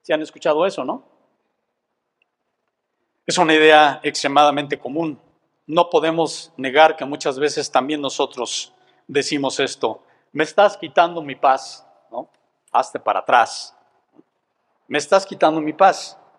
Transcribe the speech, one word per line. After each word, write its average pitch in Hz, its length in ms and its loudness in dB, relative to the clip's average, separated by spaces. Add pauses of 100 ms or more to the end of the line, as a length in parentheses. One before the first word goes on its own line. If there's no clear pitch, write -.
¿Sí - 120 -4
han 156 100 -2
escuchado 156 420 -2
eso, 185 200 -4
no? 185 200 -8 (2250)
Es 165 120 -4
una 160 140 4
idea 151 520 6
extremadamente 143 720 0
común. 147 420 -8 (460)
No 175 240 0
podemos 160 680 -2
negar 147 400 4
que - 80 -8
muchas 139 360 -6
veces 147 320 -4
también 143 280 0
nosotros - 720 -6 (360)
decimos 139 500 -4
esto, 127 460 -4 (280)
"Me 151 120 -2
estás 202 320 2
quitando 170 440 -2
mi 143 140 -12
paz", - 500 -2 (260)
¿no? 117 200 -14 (400)
"Hazte - 300 -2
para 98 200 -2
atrás. - 560 -2 (1080)
Me 139 100 -6
estás 185 300 2
quitando 160 340 0
mi 151 120 -6
paz", - 440 2 (220)